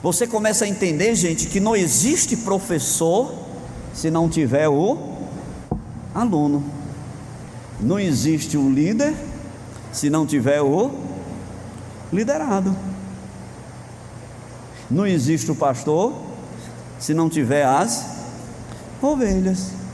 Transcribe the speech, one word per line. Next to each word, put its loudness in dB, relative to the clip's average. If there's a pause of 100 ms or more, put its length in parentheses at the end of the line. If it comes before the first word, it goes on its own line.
Você 2
começa 2
a 0
entender, 2
gente, 2
que 0
não 4
existe 4
professor 2 (600)
se -2
não 4
tiver 4
o 4 (1160)
aluno. 2 (1160)
Não 2
existe 2
um 4
líder 4 (760)
se 0
não 4
tiver 4
o 4 (1200)
liderado. 2 (2250)
Não 4
existe 2
o 2
pastor 2 (840)
se -2
não 4
tiver 2
as 2 (960)
ovelhas. 2 (260)